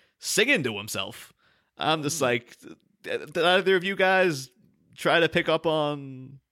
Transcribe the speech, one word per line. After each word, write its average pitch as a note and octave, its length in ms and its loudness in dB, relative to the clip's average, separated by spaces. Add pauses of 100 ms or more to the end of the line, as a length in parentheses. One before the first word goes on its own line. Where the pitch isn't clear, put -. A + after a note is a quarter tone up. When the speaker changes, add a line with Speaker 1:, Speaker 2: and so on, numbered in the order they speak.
(180)
Speaker 1:
singing A3+ 460 0
to A2+ 160 -4
himself. G2+ 520 -10 (460)
I'm D#3 240 -2
just C#3+ 160 -4
Speaker 2:
Mm. C#3 40 -2
Speaker 1:
like, A#2+ 360 -2 (460)
"D-, - 80 -8 (200)
did F3+ 140 -8
either F#3 300 4
of E3+ 80 0
you G3 120 -2
guys F#3 540 2 (460)
try E3 240 2
to D#3+ 100 4
pick E3+ 180 -2
up D#3+ 200 0
on C#3 720 -4 (120)